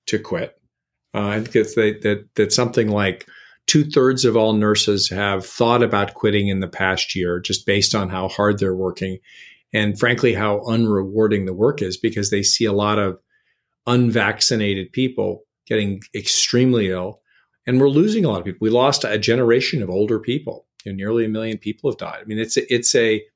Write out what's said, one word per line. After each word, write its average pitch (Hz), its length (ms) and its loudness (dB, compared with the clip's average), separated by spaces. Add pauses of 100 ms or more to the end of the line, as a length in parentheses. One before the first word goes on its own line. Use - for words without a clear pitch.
to 110 120 -2
quit. - 400 -8 (540)
Uh, 104 140 -2
I 104 80 -2
think 110 160 -6
that's, 110 240 0
that, 107 260 0
that, 104 240 -2 (100)
that 104 160 2
something 120 380 0
like 101 400 -2 (360)
two-thirds 135 600 2
of 113 100 2
all 110 160 4
nurses 104 560 2
have 98 380 -2
thought 117 360 2
about 101 340 0
quitting 101 340 0
in 95 100 -2
the 95 80 -4
past 95 480 -2
year, 87 240 -2
just - 260 -6
based 101 300 0
on 98 140 -2
how 92 180 -4
hard 104 320 0
they're 95 160 0
working 95 440 -6 (520)
and, 104 260 0
frankly, 120 360 2
how 104 340 0
unrewarding 107 760 0
the 92 80 -6
work 113 280 0
is, 95 140 -4
because 104 340 -4
they 101 140 0
see - 220 0
a 104 80 0
lot 104 260 0
of 95 180 -2 (680)
unvaccinated 110 1040 0
people 110 540 -4 (200)
getting 101 360 -2 (120)
extremely 117 760 0
ill. 92 300 -6 (440)
And 127 140 2
we're 139 80 6
losing 190 380 2
a 131 40 2
lot 98 100 0
of 87 40 -8
people. 92 160 -8
We 110 100 0
lost 123 360 2
a 107 120 -2
generation 117 640 2
of 90 80 -6
older 107 300 0
people. - 460 -8 (200)
You 101 80 -8
know, 95 40 -8
nearly 110 280 -2
a 107 40 -4
million 110 280 -4
people 104 320 -6
have 87 80 -6
died. - 240 -12
I - 40 -20
mean, 107 140 -6
it's 113 160 -4
a, - 180 -2
it's 117 220 0
a 110 260 2 (140)